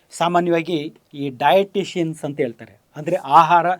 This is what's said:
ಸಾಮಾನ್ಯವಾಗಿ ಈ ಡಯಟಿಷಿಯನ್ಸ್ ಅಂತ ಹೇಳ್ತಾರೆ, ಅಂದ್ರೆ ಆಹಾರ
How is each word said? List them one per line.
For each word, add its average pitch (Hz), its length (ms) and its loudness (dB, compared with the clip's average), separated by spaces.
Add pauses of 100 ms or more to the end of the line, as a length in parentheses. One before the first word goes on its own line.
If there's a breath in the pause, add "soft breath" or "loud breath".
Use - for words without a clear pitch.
(120)
ಸಾಮಾನ್ಯವಾಗಿ 170 840 -2 (200)
ಈ 143 160 -8
ಡಯಟಿಷಿಯನ್ಸ್ 165 960 -2
ಅಂತ 143 140 -8
ಹೇಳ್ತಾರೆ, 113 400 -8 (160)
ಅಂದ್ರೆ 151 200 -4
ಆಹಾರ 165 500 4 (140)